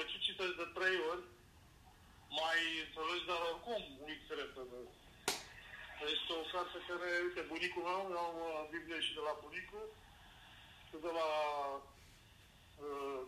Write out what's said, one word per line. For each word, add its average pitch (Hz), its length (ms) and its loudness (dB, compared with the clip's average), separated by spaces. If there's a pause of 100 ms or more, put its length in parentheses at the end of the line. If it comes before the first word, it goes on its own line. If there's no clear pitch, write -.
ce - 80 -2 (100)
citești 185 340 2
de 170 60 -2 (100)
trei 185 200 6 (140)
ori, 180 140 -2 (1160)
mai 160 180 6 (240)
înțelegi, 165 460 0
dar 175 100 4 (100)
oricum 214 320 0 (260)
uiți 151 340 -6
repede. 127 380 -6 (1300)
Este 156 180 0 (100)
o - 20 0 (100)
carte 180 240 2 (120)
care, 175 200 0 (180)
uite, 180 140 0 (120)
bunicul 175 360 0
meu, 185 120 4 (120)
eu 170 140 2
am, 170 100 -2 (100)
uh, 156 260 -2
Biblie 160 320 -2
și 156 120 2
de 151 120 -2
la 147 40 4 (100)
bunicul, 180 420 -8 (1000)
și 160 180 -10
de 170 140 2
la, 156 100 6 (1600)
uh, 139 420 -2